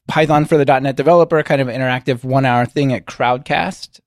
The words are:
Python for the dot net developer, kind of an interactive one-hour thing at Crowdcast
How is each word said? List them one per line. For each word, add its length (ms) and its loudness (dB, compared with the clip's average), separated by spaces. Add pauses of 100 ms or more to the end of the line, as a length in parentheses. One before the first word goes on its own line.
Python 380 0
for 100 2
the 80 4
dot 180 2
net 140 -4
developer, 460 2
kind 180 0
of 80 -4
an 100 -8
interactive 460 -4
one-hour 420 0
thing 280 -2
at 100 -8
Crowdcast 1040 -4